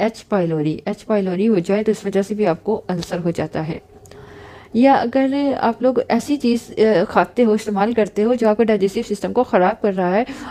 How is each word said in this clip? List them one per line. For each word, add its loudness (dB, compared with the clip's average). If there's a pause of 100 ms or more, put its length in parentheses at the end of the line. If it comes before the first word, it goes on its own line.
H -2
pylori, -2
एच -6
pylori 0
हो 4
जाए 0
तो 2
इस -4
वजह 0
से -4
भी 0
आपको -2 (140)
अल्सर -4
हो -2
जाता -4
है। -6 (960)
या 6
अगर 0 (200)
आप -2
लोग 2
ऐसी -2
चीज़, -2
अ, 4
खाते 0
हो, 4
इस्तेमाल -2
करते 0
हो 2
जो 2
आपके 2
digestive 0
system -6
को 2
ख़राब 2
कर 0
रहा 0
है, 0 (240)